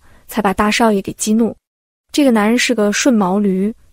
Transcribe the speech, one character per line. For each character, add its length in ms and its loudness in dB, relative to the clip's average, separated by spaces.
才 160 -4
把 100 0
大 180 -2
少 220 2
爷 80 0
给 140 -8
激 180 -4
怒。 240 0
这 100 0
个 80 4
男 180 2
人 100 2
是 160 -2
个 180 0
顺 220 0
毛 240 0
驴， 340 0